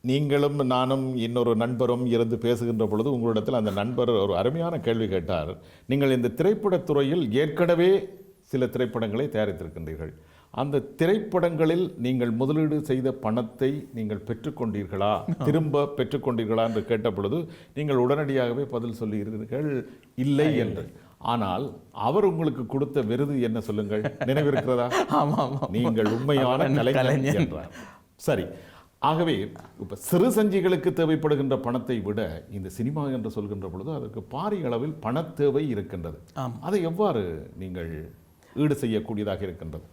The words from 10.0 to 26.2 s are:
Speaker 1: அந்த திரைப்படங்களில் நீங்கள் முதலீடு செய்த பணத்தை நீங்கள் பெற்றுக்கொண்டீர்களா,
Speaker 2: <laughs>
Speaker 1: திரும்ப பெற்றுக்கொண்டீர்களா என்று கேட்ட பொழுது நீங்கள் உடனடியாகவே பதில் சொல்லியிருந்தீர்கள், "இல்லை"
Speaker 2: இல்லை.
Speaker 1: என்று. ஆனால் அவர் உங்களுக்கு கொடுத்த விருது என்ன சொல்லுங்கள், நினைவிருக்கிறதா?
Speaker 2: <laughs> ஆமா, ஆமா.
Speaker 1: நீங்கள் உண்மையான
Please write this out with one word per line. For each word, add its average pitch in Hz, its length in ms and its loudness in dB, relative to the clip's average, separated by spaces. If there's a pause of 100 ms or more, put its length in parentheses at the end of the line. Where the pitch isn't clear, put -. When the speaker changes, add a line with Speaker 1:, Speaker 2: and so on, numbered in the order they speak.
Speaker 1:
அந்த 139 280 -2
திரைப்படங்களில் 170 1200 2
நீங்கள் 120 320 0
முதலீடு 151 540 2
செய்த 131 280 0
பணத்தை 113 840 -2
நீங்கள் 107 320 -4
பெற்றுக்கொண்டீர்களா, 104 1000 -2
Speaker 2:
<laughs> 165 180 -2
Speaker 1:
திரும்ப 143 520 2
பெற்றுக்கொண்டீர்களா 117 680 0
என்று 110 180 0
கேட்ட 113 260 0
பொழுது 104 380 -2 (260)
நீங்கள் 143 220 0
உடனடியாகவே 135 680 2
பதில் 117 360 -6
சொல்லியிருந்தீர்கள், 110 840 -4 (300)
"இல்லை" 143 320 2
Speaker 2:
இல்லை. 151 100 2
Speaker 1:
என்று. 92 360 -2 (260)
ஆனால் 113 560 -2 (180)
அவர் 147 320 2
உங்களுக்கு 156 420 0
கொடுத்த 135 340 -2
விருது 131 420 0
என்ன 113 180 0
சொல்லுங்கள், 104 420 -2
நினைவிருக்கிறதா? 127 920 0 (120)
Speaker 2:
<laughs> - 100 -2
ஆமா, 147 220 2
ஆமா. 139 340 -2
Speaker 1:
நீங்கள் 117 340 2
உண்மையான 131 440 2